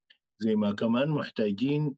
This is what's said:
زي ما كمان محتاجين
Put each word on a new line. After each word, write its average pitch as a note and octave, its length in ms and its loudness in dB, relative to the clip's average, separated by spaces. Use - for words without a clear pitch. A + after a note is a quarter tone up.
زي A2 120 2
ما G#2 200 2
كمان A#2+ 340 0
محتاجين C3 880 -2